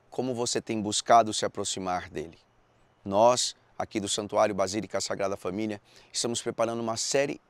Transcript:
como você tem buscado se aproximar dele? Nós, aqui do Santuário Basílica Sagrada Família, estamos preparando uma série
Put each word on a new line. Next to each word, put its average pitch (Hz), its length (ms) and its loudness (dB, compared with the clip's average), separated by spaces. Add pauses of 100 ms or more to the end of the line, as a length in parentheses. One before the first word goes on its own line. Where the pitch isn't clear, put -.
como 127 280 -4
você 120 240 -2
tem 113 200 -4
buscado 107 540 4
se - 100 -4
aproximar 92 640 -4
dele? 85 300 -10 (680)
Nós, 113 520 4 (200)
aqui - 220 -6
do 101 100 -4
Santuário 107 460 0
Basílica 95 460 -2
Sagrada 98 360 -2
Família, 104 460 -4 (300)
estamos 117 280 -2
preparando 117 380 -2
uma 113 180 -4
série 143 540 0